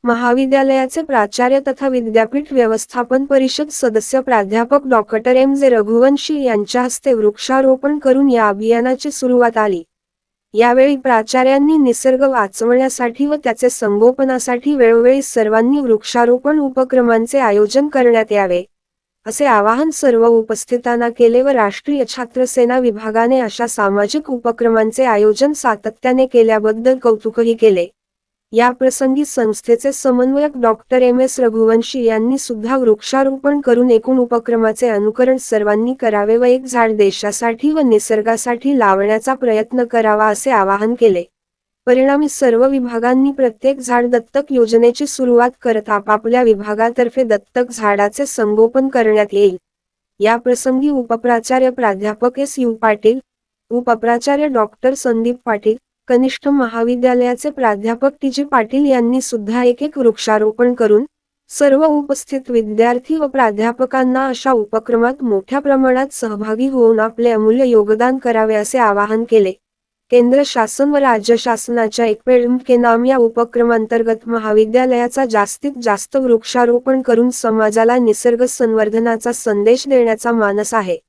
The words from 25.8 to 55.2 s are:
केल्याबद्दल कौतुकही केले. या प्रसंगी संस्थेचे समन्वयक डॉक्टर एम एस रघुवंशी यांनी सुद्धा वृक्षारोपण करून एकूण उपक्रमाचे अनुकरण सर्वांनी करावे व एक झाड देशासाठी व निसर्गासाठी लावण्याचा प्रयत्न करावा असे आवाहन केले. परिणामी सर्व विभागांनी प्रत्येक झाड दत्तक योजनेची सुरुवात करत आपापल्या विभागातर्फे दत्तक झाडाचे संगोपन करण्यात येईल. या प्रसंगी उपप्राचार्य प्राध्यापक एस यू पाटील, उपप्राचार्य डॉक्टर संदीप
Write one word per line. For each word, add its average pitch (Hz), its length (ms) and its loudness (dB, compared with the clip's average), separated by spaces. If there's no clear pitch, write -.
केल्याबद्दल 226 720 2
कौतुकही 226 560 0
केले. 196 340 2
या 240 180 2
प्रसंगी 262 540 0
संस्थेचे 233 680 -2
समन्वयक 269 640 0
डॉक्टर 233 460 0
एम 247 200 2
एस 262 180 -2
रघुवंशी 226 640 0
यांनी 226 340 0
सुद्धा 233 400 -6
वृक्षारोपण 269 840 0
करून 247 320 2
एकूण 240 260 2
उपक्रमाचे 233 720 -2
अनुकरण 226 480 0
सर्वांनी 214 560 -2
करावे 220 440 0
व 247 60 2
एक 254 220 2
झाड 240 260 0
देशासाठी 214 800 -2
व 311 80 0
निसर्गासाठी 233 1000 0
लावण्याचा 214 540 0
प्रयत्न 240 500 -2
करावा 214 440 0
असे 220 240 -2
आवाहन 208 420 0
केले. 202 300 2
परिणामी 277 420 2
सर्व 247 380 2
विभागांनी 254 640 0
प्रत्येक 269 480 -2
झाड 247 260 0
दत्तक 247 460 -2
योजनेची 240 560 2
सुरुवात 247 420 2
करत 220 280 -2
आपापल्या 214 540 0
विभागातर्फे 226 800 0
दत्तक 240 480 -2
झाडाचे 208 540 -2
संगोपन 226 600 0
करण्यात 220 440 2
येईल. 196 260 2
या 220 160 2
प्रसंगी 254 540 -2
उपप्राचार्य 247 800 0
प्राध्यापक 220 720 -2
एस 277 180 -4
यू 240 160 -2
पाटील, 220 460 0
उपप्राचार्य 240 760 -2
डॉक्टर 247 460 -2
संदीप 240 420 -2